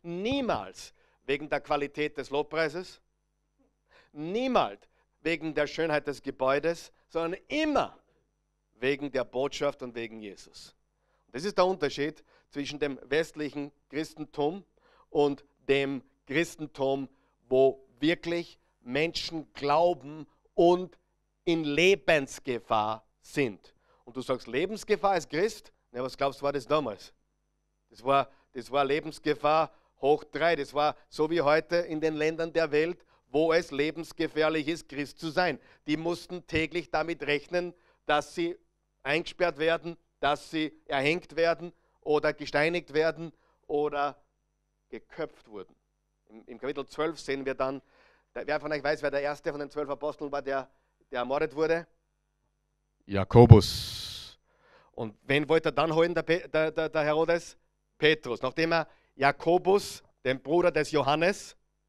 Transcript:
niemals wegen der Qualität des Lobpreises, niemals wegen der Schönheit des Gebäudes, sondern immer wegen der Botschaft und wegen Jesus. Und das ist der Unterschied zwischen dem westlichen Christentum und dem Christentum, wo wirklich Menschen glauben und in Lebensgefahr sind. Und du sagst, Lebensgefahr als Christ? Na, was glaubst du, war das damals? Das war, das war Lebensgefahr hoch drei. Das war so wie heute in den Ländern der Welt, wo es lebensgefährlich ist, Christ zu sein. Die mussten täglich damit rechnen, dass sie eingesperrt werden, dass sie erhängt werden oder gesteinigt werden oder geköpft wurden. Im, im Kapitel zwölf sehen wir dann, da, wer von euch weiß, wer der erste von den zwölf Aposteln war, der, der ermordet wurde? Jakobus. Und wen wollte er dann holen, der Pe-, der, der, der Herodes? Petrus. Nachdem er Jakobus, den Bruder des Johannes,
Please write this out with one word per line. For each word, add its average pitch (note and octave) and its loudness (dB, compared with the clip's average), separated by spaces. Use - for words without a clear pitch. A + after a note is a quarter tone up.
niemals F3 -6
wegen C#3+ -4
der D3 -2
Qualität D3 -4
des B2+ -10
Lobpreises, D#3 -4
niemals E3+ -2
wegen D#3+ -2
der D3 0
Schönheit D#3 -2
des C#3 -8
Gebäudes, C#3+ -2
sondern E3 -4
immer C#4+ 0
wegen C#3 -2
der D#3+ -2
Botschaft C#3 -4
und B2 -12
wegen A2+ -10
Jesus. - -18
Und - -14
das C#3 -8
ist G3+ -6
der F#3 6
Unterschied D3+ -2
zwischen C#3+ -8
dem C#3+ -4
westlichen D3 -4
Christentum D3+ -6
und C#3+ 0
dem C#3 0
Christentum, C#3 -4
wo C3 4
wirklich E3+ -4
Menschen D#3 -6
glauben D3 0
und F3+ 4
in E3 0
Lebensgefahr C#3 0
sind. - -4
Und A#2+ -16
du B2+ -8
sagst, B2+ -4
Lebensgefahr F#3+ -2
als E3 -2
Christ? - -4
Na, B2 -8
was B2+ -8
glaubst C#3 -2
du, - -20
war C#3+ -2
das C#3 -6
damals? C#3 -2
Das G#2+ -20
war, C3+ 2
das A#2+ -12
war C#3 2
Lebensgefahr D3+ 0
hoch D3 4
drei. D#3+ 0
Das C#3 -6
war D3 0
so D#3 -2
wie E3+ 0
heute D#3 2
in E3+ -4
den D#3 0
Ländern D#3+ -2
der D#3+ 0
Welt, D#3+ 0
wo D#3+ 2
es E3+ 0
lebensgefährlich D#3 -2
ist, E3 -6
Christ C3+ -10
zu E3 -6
sein. D#3+ 0
Die D3+ 0
mussten E3+ -8
täglich D#3+ -4
damit D#3 -4
rechnen, E3+ -4
dass D3+ -2
sie E3+ -4
eingesperrt D#3+ -2
werden, E3 -2
dass C#3+ -2
sie D#3 -4
erhängt D3 -2
werden E3 -2
oder D3+ 0
gesteinigt D3+ -2
werden D#3 0
oder D3 -2
geköpft - -14
wurden. G2+ -16
Im, A2 -20
im A#2+ -18
Kapitel C#3 -8
zwölf D#3 -6
sehen C#3 -6
wir C3 -4
dann, C3 -4
da, A#2 -10
wer D3+ -2
von D3+ -8
euch C#3+ -6
weiß, D3+ -2
wer C#3+ -2
der C#3 -2
erste C#3+ -6
von D3 -6
den C#3+ -8
zwölf D3 -6
Aposteln C#3+ -6
war, C#3+ -4
der, C3+ -4
der B2+ -4
ermordet C#3 -2
wurde? D#3+ 0
Jakobus. - 8
Und A2 -8
wen C#3+ 2
wollte D#3+ 4
er C#3+ -4
dann D#3 2
holen, E3+ 4
der E3 0
Pe-, E3 0
der, D#3 0
der, D#3 -2
der D#3 0
Herodes? D#3+ 0
Petrus. D3+ 2
Nachdem D#3+ 0
er D#3+ 0
Jakobus, F3 2
den C3 -2
Bruder F3 2
des D3+ -2
Johannes, D#3 0